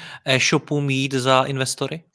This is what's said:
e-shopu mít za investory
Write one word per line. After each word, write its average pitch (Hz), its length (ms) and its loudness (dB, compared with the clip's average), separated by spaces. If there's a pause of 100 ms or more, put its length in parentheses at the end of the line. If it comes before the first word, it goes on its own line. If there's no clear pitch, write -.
(260)
e-shopu 143 540 2
mít 135 340 0
za 131 280 4
investory 135 600 -4 (120)